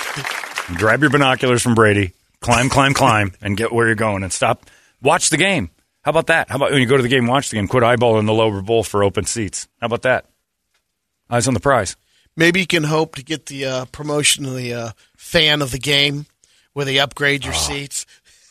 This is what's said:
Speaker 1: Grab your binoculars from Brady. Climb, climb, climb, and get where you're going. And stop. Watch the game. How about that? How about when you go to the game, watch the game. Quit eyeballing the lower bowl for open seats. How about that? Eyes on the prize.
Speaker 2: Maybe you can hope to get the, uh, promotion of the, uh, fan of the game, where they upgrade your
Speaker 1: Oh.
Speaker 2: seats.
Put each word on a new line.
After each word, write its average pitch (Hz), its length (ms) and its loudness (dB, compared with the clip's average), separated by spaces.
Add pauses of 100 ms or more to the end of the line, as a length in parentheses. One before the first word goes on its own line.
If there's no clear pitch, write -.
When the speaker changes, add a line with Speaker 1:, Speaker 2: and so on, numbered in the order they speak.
(760)
Speaker 1:
Grab 110 240 2
your 147 100 4
binoculars 131 520 2
from 120 120 2
Brady. 104 380 4 (280)
Climb, 120 280 2
climb, 139 260 2
climb, 107 380 2 (100)
and 101 140 -2
get 113 160 -2
where 117 140 2
you're 113 80 2
going. 104 280 -2
And 92 100 -8
stop. - 340 -2 (360)
Watch 156 280 2
the 156 60 0
game. 175 340 0 (320)
How 147 80 0
about 156 180 0
that? 160 200 2
How 151 80 -4
about 139 160 0
when 139 80 4
you 123 60 2
go 131 100 4
to 131 60 4
the 120 60 0
game, 123 180 2
watch 127 240 0
the 110 60 -6
game. 101 120 0
Quit 127 140 2
eyeballing 113 440 4
the 110 60 0
lower 110 300 0
bowl 113 200 0
for 101 220 0
open 98 220 0
seats. - 420 -6 (120)
How 117 60 -4
about 117 160 -4
that? 127 240 0 (1040)
Eyes 120 180 0
on 127 60 0
the 107 60 -2
prize. 123 360 0 (400)
Speaker 2:
Maybe 170 240 2
you 175 60 -4
can 165 180 -2
hope 156 320 -2
to 135 60 -14
get 151 240 -10
the, 139 200 -8
uh, 131 200 -6
promotion 147 600 -4
of 131 100 -8
the, 123 160 -8
uh, 117 180 -8 (260)
fan 151 440 0
of 135 120 -2
the 135 60 -6
game, 143 460 0 (480)
where 143 140 -6
they 135 120 0
upgrade 139 460 0
your 135 100 -6
Speaker 1:
Oh. - 40 -4
Speaker 2:
seats. 143 480 -8 (440)